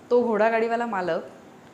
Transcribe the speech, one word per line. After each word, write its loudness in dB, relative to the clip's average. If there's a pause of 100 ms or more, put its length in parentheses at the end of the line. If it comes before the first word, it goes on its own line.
(120)
तो 4
घोडागाडीवाला 0
मालक -4 (520)